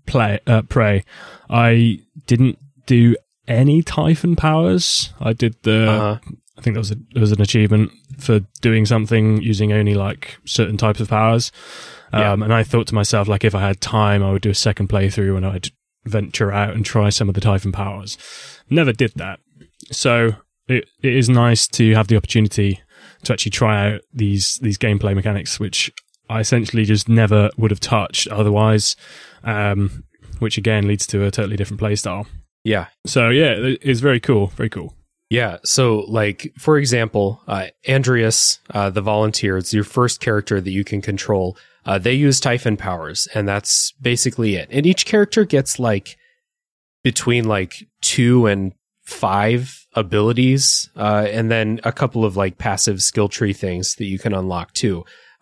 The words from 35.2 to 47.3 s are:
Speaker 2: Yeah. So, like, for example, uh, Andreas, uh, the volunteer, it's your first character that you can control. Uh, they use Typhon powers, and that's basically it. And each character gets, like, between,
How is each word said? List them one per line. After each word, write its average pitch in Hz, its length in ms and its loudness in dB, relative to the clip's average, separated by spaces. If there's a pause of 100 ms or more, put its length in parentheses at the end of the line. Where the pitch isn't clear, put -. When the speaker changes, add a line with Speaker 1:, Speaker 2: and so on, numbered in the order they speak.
Speaker 2:
Yeah. 113 320 -2
So, 113 440 0
like, 107 520 -4
for 151 180 2
example, 113 720 -2
uh, 98 220 -6 (200)
Andreas, 123 720 0 (100)
uh, 101 220 -2
the 101 100 -4
volunteer, 104 560 0
it's 92 160 -6
your 107 100 2
first - 380 -2
character 104 400 -2
that 92 80 -8
you 98 140 -4
can 101 180 -6
control. 98 560 -4 (260)
Uh, 98 140 -2
they 113 160 0
use 139 260 2
Typhon 120 380 -2
powers, 82 560 -8
and 101 140 -2
that's - 440 -2 (100)
basically 120 540 0
it. 82 160 -8
And 143 140 0
each 180 200 2
character 208 380 2
gets, 135 360 -2
like, 110 360 -2 (880)
between, 120 420 0